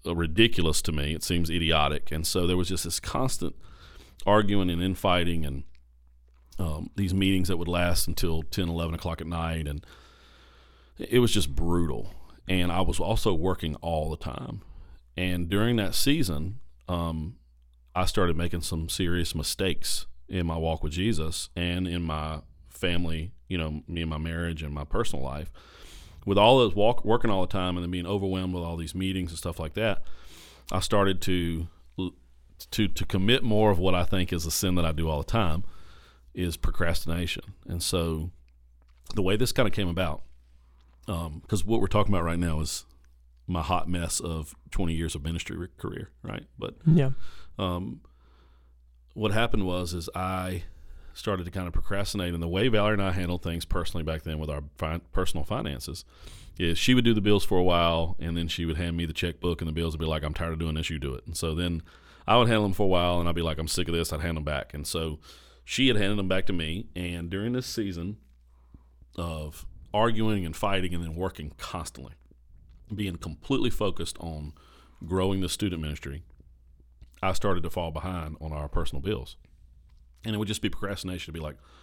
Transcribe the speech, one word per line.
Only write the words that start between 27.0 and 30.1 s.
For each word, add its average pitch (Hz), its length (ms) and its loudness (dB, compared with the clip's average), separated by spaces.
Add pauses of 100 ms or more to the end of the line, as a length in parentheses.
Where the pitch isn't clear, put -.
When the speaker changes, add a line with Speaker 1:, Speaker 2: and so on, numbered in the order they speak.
Speaker 1:
working 110 260 4
all 98 100 4
the 90 120 4
time 90 240 0
and 87 80 -4
then 87 60 -4
being 90 160 -4
overwhelmed 92 480 -2
with 87 100 -4
all 85 120 -4
these 82 200 -6
meetings 92 340 -2
and 85 80 -10
stuff 87 220 -6
like 80 140 -6
that, 107 280 2 (720)